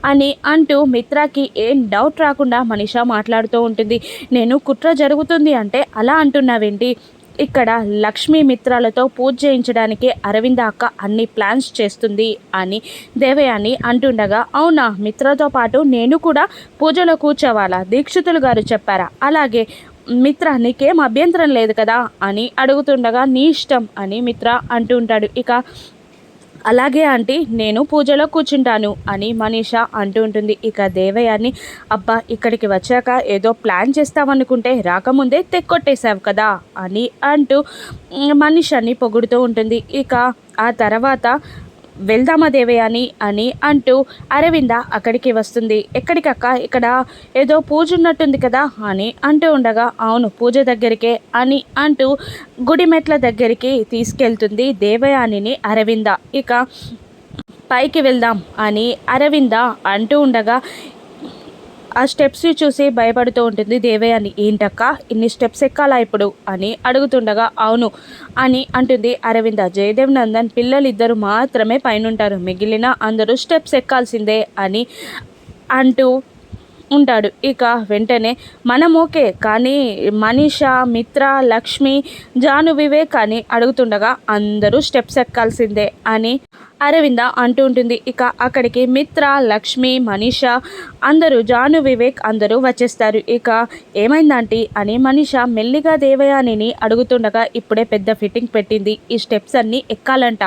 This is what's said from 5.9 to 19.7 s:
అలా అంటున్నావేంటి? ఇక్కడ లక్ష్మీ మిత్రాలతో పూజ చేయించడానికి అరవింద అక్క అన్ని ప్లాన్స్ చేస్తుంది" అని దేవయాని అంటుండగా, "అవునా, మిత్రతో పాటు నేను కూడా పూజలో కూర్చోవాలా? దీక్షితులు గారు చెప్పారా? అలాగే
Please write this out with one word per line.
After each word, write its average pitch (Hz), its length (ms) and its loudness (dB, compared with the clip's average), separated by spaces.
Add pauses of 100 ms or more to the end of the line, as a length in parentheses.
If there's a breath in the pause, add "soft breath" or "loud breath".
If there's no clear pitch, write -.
అలా 247 180 2
అంటున్నావేంటి? 247 760 0 (460 loud breath)
ఇక్కడ 262 340 0 (300)
లక్ష్మీ 214 420 0
మిత్రాలతో 247 680 2
పూజ 254 300 -2
చేయించడానికి 240 720 0 (180)
అరవింద 226 340 0
అక్క 226 260 -2 (160)
అన్ని 214 240 -2
ప్లాన్స్ 220 480 -2
చేస్తుంది" 214 560 -2 (240)
అని 190 260 -4 (380 loud breath)
దేవయాని 254 560 0 (120)
అంటుండగా, 233 540 0 (160)
"అవునా, 302 300 2 (140)
మిత్రతో 269 500 0
పాటు 254 380 0
నేను 247 300 2
కూడా 320 280 2 (320 loud breath)
పూజలో 320 380 2
కూర్చోవాలా? 220 680 0
దీక్షితులు 294 560 0
గారు 240 260 2
చెప్పారా? 196 420 -2 (160)
అలాగే 269 400 0 (540 loud breath)